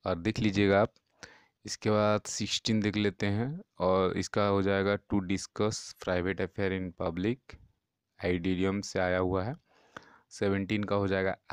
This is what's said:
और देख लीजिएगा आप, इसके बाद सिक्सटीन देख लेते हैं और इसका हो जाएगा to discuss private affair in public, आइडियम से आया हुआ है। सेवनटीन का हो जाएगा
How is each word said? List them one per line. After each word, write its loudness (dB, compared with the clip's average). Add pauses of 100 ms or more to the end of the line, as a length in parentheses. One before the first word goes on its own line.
और 0
देख -2
लीजिएगा 4
आप, 0 (720)
इसके -4
बाद 2
सिक्सटीन -2
देख 0
लेते 0
हैं -2 (180)
और 2
इसका 0
हो 2
जाएगा 2
to -2
discuss -4
private -2
affair -4
in -2 (100)
public, -2 (880)
आइडियम 0
से -6
आया 2
हुआ 0
है। -6 (760)
सेवनटीन 0
का 0
हो 2
जाएगा 0 (160)